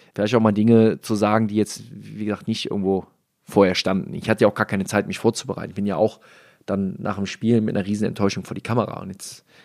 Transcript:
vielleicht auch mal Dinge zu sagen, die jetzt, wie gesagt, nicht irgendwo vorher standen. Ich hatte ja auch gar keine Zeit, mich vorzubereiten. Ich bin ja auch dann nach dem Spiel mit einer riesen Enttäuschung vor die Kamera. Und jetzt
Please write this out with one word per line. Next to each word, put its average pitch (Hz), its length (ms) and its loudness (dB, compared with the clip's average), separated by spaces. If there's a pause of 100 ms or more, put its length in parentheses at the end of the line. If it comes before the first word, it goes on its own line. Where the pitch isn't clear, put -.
(140)
vielleicht 107 220 0
auch 117 60 4
mal 110 100 4
Dinge 110 500 4
zu 110 140 -2
sagen, 107 320 2
die 104 80 -4
jetzt, 107 360 -2
wie 104 340 -12
gesagt, 104 220 -4
nicht - 220 -4
irgendwo 95 360 0 (400)
vorher 95 300 6
standen. - 400 -2
Ich - 140 -6
hatte 110 140 4
ja 107 60 6
auch - 60 -4
gar 107 120 0
keine 98 180 -2
Zeit, 101 220 0
mich 98 120 -8
vorzubereiten. - 500 -2
Ich - 60 -14
bin 101 100 -2
ja 98 100 -2
auch - 240 0 (460)
dann 98 340 -2
nach 101 160 -4
dem 98 100 -4
Spiel 113 360 2
mit 107 140 -2
einer 98 120 -2
riesen 104 180 -2
Enttäuschung 98 380 -2
vor - 100 -12
die - 80 -8
Kamera. 113 380 -2
Und 95 100 -12
jetzt - 340 -16 (220)